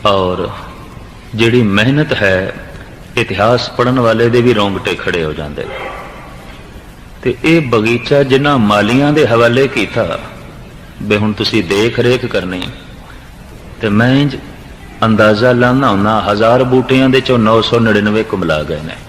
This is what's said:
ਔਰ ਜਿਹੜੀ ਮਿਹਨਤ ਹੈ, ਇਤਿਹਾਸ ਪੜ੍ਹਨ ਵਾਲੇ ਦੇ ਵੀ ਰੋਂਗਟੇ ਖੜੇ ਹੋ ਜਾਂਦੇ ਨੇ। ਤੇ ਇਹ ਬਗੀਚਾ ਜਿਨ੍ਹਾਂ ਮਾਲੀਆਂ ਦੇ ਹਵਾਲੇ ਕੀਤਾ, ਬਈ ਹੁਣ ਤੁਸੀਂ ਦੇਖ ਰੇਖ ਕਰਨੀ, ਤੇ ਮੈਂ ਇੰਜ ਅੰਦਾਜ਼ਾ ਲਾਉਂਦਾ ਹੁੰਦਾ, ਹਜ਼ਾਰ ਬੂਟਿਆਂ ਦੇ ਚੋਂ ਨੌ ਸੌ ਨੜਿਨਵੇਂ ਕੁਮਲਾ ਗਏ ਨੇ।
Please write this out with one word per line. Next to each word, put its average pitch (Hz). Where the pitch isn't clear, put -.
ਔਰ 92
ਜਿਹੜੀ 117
ਮਿਹਨਤ 127
ਹੈ, 95
ਇਤਿਹਾਸ 113
ਪੜ੍ਹਨ 127
ਵਾਲੇ 113
ਦੇ 120
ਵੀ 120
ਰੋਂਗਟੇ 98
ਖੜੇ 87
ਹੋ 76
ਜਾਂਦੇ 73
ਨੇ। -
ਤੇ 123
ਇਹ 165
ਬਗੀਚਾ 120
ਜਿਨ੍ਹਾਂ 135
ਮਾਲੀਆਂ 110
ਦੇ 147
ਹਵਾਲੇ 117
ਕੀਤਾ, 101
ਬਈ 104
ਹੁਣ 107
ਤੁਸੀਂ 104
ਦੇਖ 110
ਰੇਖ 120
ਕਰਨੀ, 92
ਤੇ 110
ਮੈਂ 117
ਇੰਜ 139
ਅੰਦਾਜ਼ਾ 110
ਲਾਉਂਦਾ 123
ਹੁੰਦਾ, 104
ਹਜ਼ਾਰ 113
ਬੂਟਿਆਂ 131
ਦੇ 131
ਚੋਂ 127
ਨੌ 110
ਸੌ 117
ਨੜਿਨਵੇਂ 107
ਕੁਮਲਾ 82
ਗਏ 76
ਨੇ। -